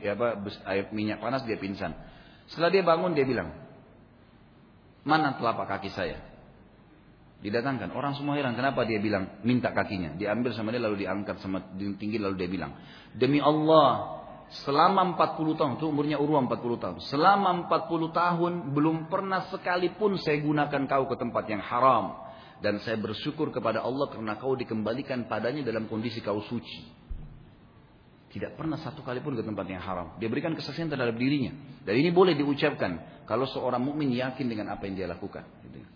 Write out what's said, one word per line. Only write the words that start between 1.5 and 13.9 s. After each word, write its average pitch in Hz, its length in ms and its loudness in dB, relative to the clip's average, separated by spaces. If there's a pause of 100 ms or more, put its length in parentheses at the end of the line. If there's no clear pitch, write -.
pingsan. 95 400 -6 (560)
Setelah 165 240 2
dia 190 80 6
bangun, 170 320 2
dia 143 80 4
bilang, 104 320 -2 (1500)
"Mana 147 320 2
telapak 104 320 -2
kaki 98 240 -6
saya?" 82 240 -4 (1300)
Didatangkan, 117 480 -2
orang 135 240 -4
semua 143 160 -2
heran, 131 240 0
kenapa 127 300 2
dia 110 100 2
bilang 101 480 0
minta 120 240 4
kakinya. 90 480 -2
Diambil 107 320 0
sama 110 240 -4
dia 120 80 -2
lalu 101 240 0
diangkat 98 320 -4
sama 95 240 -4 (160)
tinggi, 101 400 -4
lalu 98 240 -2
dia 90 80 -2
bilang, 78 240 -4 (400)
"Demi 131 240 4
Allah, 151 800 6 (460)